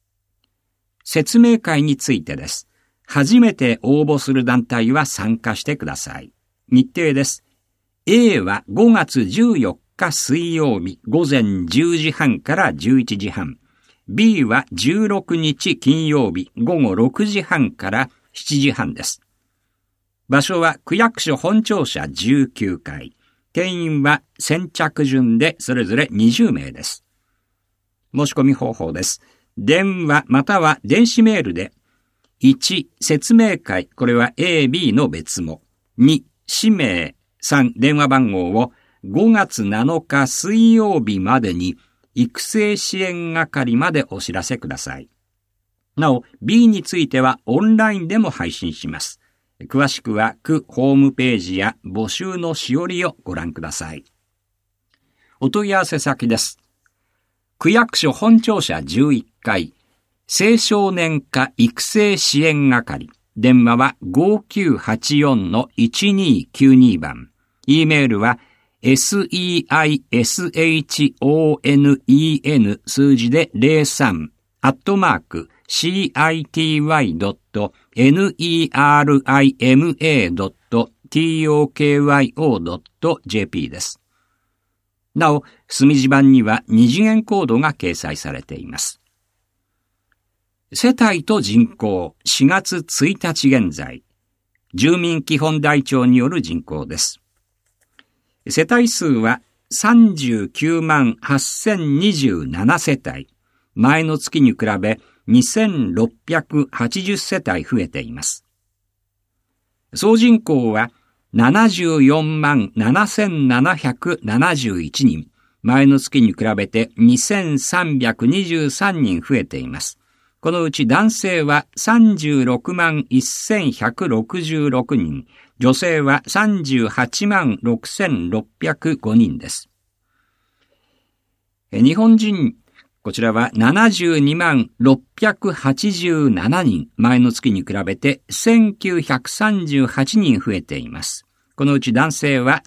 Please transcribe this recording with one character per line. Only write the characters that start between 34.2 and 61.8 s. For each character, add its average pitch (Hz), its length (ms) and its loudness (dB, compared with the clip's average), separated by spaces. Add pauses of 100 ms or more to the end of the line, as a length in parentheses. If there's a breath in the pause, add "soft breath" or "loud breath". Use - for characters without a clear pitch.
A、 160 300 0
B 139 260 0
の 123 160 2
別 80 320 -10
も。 78 200 -10 (360)
二、 139 280 4 (200)
氏 - 260 0
名。 95 440 -2 (240)
三、 131 360 0
電 143 200 0
話 147 120 0
番 131 240 0
号 90 200 -4
を 120 200 -2 (340 soft breath)
五 156 240 2
月 196 340 0
七 123 380 -2
日 139 260 -2
水 226 460 2
曜 208 260 2
日 104 200 -4
ま 117 200 0
で 98 140 -2
に 90 240 -6 (360)
育 - 280 -2
成 208 360 -2
支 190 240 -6
援 175 320 -6
係 143 420 -2
ま 160 160 0
で 151 180 -2
お 95 100 -12
知 90 140 -10
ら 90 100 -6
せ 127 140 -8
く 82 100 -12
だ 65 100 -10
さ 65 220 -12
い。 - 100 -20 (840)
な 160 160 0
お、 123 120 -2 (180 loud breath)
B 226 260 4
に 202 160 2
つ - 140 -8
い 160 120 -2
て 131 120 0
は 131 240 0
オ 139 160 0
ン 220 160 4
ラ 220 160 0
イ 190 60 -6
ン 165 80 -8
で 208 120 -2
も 196 100 0
配 - 220 -8
信 82 220 -8
し - 140 -14
ま 78 120 -10
す。 - 200 -14 (480)
詳 139 200 0
し - 140 -8
く 117 120 -6
は 107 300 -2
区 156 240 -4
ホ 135 260 -2
ー - 20 4
ム 139 180 4
ペ 127 220 -2
ー - 20 0
ジ 92 200 -8
や 101 180 -2 (100)
募 104 220 -6
集 185 300 -8
の 170 160 -6
し 131 220 -6
お 170 100 -2
り 180 200 -6
を - 180 -8
ご 92 100 -12
覧 82 200 -10
く 80 80 -16
だ 80 100 -12
さ 80 220 -12
い。 71 100 -18 (1400)
お 135 100 0
問 208 200 -2
い 196 40 -2
合 190 60 2
わ 185 60 0
せ 151 140 -4
先 131 280 -4
で 113 100 2
す。 - 220 -6 (1000)
区 165 140 0
役 233 260 0
所 147 140 0
本 226 300 4
庁 208 200 -2
舎 80 220 -6
十 120 300 0
一 117 120 -2 (160)
階、 95 320 -4 (540)
青 220 300 2
少 202 340 0
年 165 300 -2
課 131 340 -4
育 - 260 0